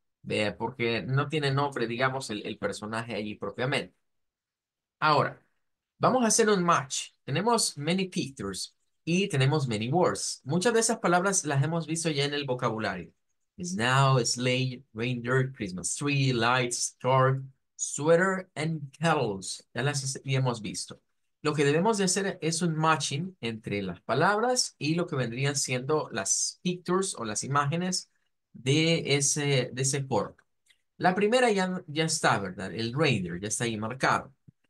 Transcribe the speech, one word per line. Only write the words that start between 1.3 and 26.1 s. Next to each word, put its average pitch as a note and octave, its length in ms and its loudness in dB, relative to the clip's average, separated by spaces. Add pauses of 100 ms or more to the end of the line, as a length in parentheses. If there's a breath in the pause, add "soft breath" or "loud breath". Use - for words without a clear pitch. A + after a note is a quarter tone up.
nombre, C3+ 360 0
digamos, C3 420 -2
el, G#2 160 -6
el A2+ 120 -8
personaje A2 580 -6
allí G#2 200 -6
propiamente. A2+ 600 -4 (1040)
Ahora, D3 420 2 (560)
vamos A#3 260 4
a A3 40 4
hacer G#3+ 220 4
un F#3+ 140 4
match. D#3 480 0 (120)
Tenemos G3+ 540 0
many F3+ 320 0
pictures B2 680 -6 (300)
y F#3 240 2
tenemos C#3 380 2
many A2 220 -2
words. C#3+ 540 0
Muchas F3+ 300 2
de A3+ 80 4
esas A3+ 180 0
palabras F#3 460 2
las C#3 180 2
hemos D#3+ 240 -2
visto E3 220 -2
ya C#3+ 160 0
en C#3+ 80 -2
el C#3+ 120 -2
vocabulario. A2 680 -2 (500)
Snow, C3 600 2
sleigh, B2+ 600 -2 (100)
reindeer, B2 580 0
Christmas F#2 440 -6
tree, C#3 380 0
lights, A#2+ 640 0
scarf, C3 440 4 (340)
sweater F3+ 800 0
and D3+ 440 -4
carols. B2+ 720 0
Ya A#2+ 100 -4
las C#3 320 -2
he-, C3+ 200 -4
hemos B2 260 0
visto. - 400 -10 (400)
Lo D3+ 120 0
que D3 120 2
debemos F3 320 4
de G3 80 2
hacer F#3+ 360 0
es E3 200 -2
un E3 140 2
matching D#3 680 0
entre A2 400 -4
las F2+ 200 -8
palabras G#3 760 0
y D#3 180 0
lo F3 120 0
que D3+ 80 -6
vendrían C3 400 -2
siendo C3+ 560 -2